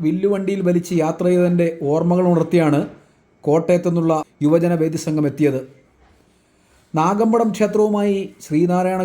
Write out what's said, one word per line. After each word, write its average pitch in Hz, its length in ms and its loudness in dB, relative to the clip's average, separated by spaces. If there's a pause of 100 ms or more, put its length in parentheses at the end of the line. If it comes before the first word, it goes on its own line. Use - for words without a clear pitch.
വില്ലുവണ്ടിയിൽ 190 600 -2
വലിച്ച് 175 260 0 (100)
യാത്ര 165 280 -2
ചെയ്തതിൻ്റെ 175 360 2 (240)
ഓർമ്മകൾ 175 400 2
ഉണർത്തിയാണ് 160 480 2 (680)
കോട്ടയത്തു 175 420 2
നിന്നുള്ള 165 260 0 (300)
യുവജന 160 360 2
വേദി 160 240 -2
സംഘം 151 260 -2
എത്തിയത്. 135 300 -2 (1300)
നാഗമ്പടം 220 640 0
ക്ഷേത്രവുമായി 208 600 0 (300)
ശ്രീനാരായണ 180 580 0